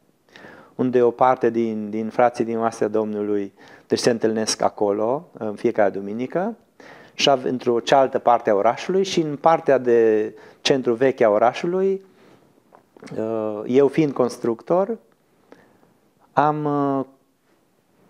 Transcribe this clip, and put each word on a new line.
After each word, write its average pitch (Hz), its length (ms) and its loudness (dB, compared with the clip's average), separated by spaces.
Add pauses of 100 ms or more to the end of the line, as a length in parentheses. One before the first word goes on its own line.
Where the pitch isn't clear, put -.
(760)
unde 127 260 2
o 120 100 4
parte 127 380 2
din, 110 400 -4
din 110 200 -6
frații 120 360 0
din 113 120 -4
Oastea 113 300 -2
Domnului, 104 640 -2 (340)
deci, 113 120 0
se - 100 2
întâlnesc 110 520 -2
acolo 107 720 -2
în 107 220 -8
fiecare 107 340 0
duminică. 120 680 -6 (600)
Și - 120 2
av-, 131 160 2
într-o 120 340 -2
cealaltă 135 400 2
parte 117 300 2
a 104 60 4
orașului 123 480 0
și 190 180 -2
în 151 140 -4
partea 151 420 2
de 113 560 2 (280)
centru 127 320 0
veche 127 300 0
a 110 60 6
orașului, 175 760 0 (1120)
uh, 110 480 -6
eu 135 220 4
fiind 143 260 0
constructor, 165 840 -2 (1400)
am, 151 320 0
uh, 139 400 -2 (1040)